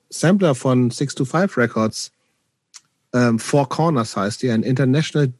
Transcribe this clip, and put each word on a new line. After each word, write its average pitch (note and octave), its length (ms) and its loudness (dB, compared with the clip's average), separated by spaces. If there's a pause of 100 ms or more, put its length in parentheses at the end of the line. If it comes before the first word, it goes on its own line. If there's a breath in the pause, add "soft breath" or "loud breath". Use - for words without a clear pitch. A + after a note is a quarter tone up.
Sampler F3 460 2
von B2+ 340 2
Six C#3 260 -6
to C#3 100 -2
Five - 320 -2
Records. A2+ 540 -2 (1000)
Ähm, A#2+ 240 2
Four C#3 300 0
Corners D3+ 480 -2
heißt G#2 280 -4
die, B2+ 60 0
ein A2 140 0
International C3+ 760 0